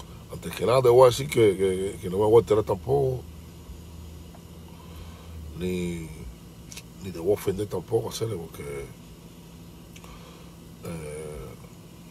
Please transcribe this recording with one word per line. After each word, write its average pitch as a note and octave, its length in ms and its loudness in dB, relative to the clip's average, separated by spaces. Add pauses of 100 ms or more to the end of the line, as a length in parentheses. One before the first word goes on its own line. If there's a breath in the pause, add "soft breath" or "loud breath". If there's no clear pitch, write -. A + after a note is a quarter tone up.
(320 loud breath)
Antes - 220 -10
que - 120 -2
nada, B2 160 6
te B2 60 8
voy B2 160 12
a - 20 12
decir B2+ 220 4
que, G#2+ 280 6
que, F#2+ 420 0
que F#2+ 120 -6
no F#2 80 0
me G#2+ 60 4
voy G#2+ 120 8
a A#2 40 10
enterar G#2 240 4
tampoco. B2+ 580 0 (2250 loud breath)
Ni, F2 500 -4 (960)
ni G2 80 -8
te E2 80 -10
voy E2 120 0
a G#2 40 6
ofender G2 320 -2
tampoco, G2+ 440 -4
hacerle, A2 260 -4
porque, D#2+ 260 -10 (2250 loud breath)
eh, D2+ 640 -10 (640)